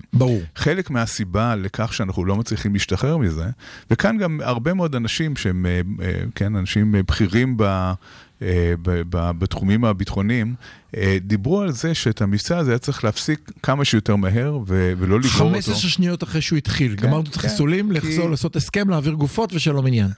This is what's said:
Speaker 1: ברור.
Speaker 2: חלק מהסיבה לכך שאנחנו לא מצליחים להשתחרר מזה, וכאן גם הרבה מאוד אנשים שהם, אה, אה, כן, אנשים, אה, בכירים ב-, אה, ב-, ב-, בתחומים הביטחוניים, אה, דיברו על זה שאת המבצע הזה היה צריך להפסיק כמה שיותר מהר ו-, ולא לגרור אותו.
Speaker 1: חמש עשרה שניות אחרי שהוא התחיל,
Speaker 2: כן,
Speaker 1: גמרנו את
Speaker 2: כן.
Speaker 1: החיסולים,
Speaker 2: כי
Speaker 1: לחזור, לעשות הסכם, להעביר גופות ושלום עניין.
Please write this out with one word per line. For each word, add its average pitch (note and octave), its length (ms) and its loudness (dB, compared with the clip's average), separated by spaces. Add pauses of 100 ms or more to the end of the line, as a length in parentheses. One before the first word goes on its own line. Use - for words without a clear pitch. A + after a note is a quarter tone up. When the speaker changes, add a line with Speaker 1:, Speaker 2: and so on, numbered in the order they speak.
(120)
Speaker 1:
ברור. B2 280 4 (160)
Speaker 2:
חלק F3 340 -2
מהסיבה A2+ 680 -2
לכך G2+ 380 -4
שאנחנו F#2 300 -2
לא G2 120 2
מצליחים G#2+ 360 -2
להשתחרר A#2+ 440 0
מזה, E2+ 300 0 (440)
וכאן G#3+ 280 2
גם D#3+ 240 0
הרבה B2 320 0
מאוד E3+ 200 0
אנשים B2+ 420 -2
שהם, F#2 300 0
אה, F2+ 140 2 (220)
אה, F2+ 180 -2 (140)
כן, G2+ 220 -2
אנשים, G#2 380 2
אה, G2+ 80 4
בכירים A2+ 540 2
ב-, F#2+ 360 0 (500)
אה, F2 300 2 (100)
ב-, F2 280 0
ב-, F2 280 0
בתחומים G2 460 0
הביטחוניים, G#2+ 680 0 (420)
אה, G2 240 2
דיברו G#2+ 400 0
על F#3 120 -2
זה D#3+ 220 -2
שאת - 280 0
המבצע G2+ 360 0
הזה C#3 120 0
היה A#2 80 2
צריך C3+ 260 -4
להפסיק - 460 -2 (120)
כמה C#3 220 0
שיותר G#2+ 320 2
מהר A#2 500 0
ו-, F#2 320 2
ולא F#2 220 2
לגרור C3 140 2 (140)
אותו. F3 60 2
Speaker 1:
חמש G3+ 140 -4
עשרה F#3 220 0
שניות F3 320 0
אחרי D#3+ 180 -2
שהוא - 160 0
התחיל, B2+ 400 0
Speaker 2:
כן, G#2+ 100 0
Speaker 1:
גמרנו D3+ 160 4
את D3+ 60 -6
Speaker 2:
כן. - 100 -6
Speaker 1:
החיסולים, F3+ 500 0
Speaker 2:
כי F#3+ 60 2
Speaker 1:
לחזור, D#3+ 360 0
לעשות D#3 260 -2
הסכם, G3 340 0
להעביר D#3 220 2
גופות D#3 420 0
ושלום C#3 320 2
עניין. A2+ 320 4